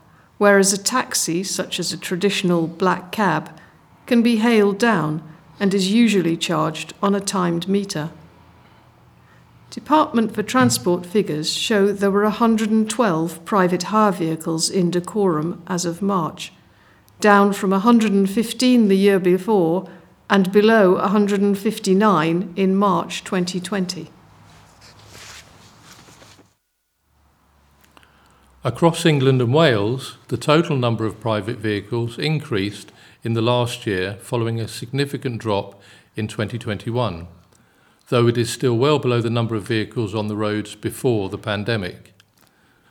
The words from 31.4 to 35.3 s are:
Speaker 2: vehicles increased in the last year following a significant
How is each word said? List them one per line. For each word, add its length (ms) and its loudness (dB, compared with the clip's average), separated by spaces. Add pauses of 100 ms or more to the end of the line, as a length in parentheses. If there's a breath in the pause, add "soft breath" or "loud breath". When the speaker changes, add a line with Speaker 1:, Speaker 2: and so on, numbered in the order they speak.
Speaker 2:
vehicles 580 -4
increased 720 -4 (320 soft breath)
in 100 -4
the 80 -2
last 440 -2
year 340 -4
following 400 -4
a 80 -6
significant 680 -6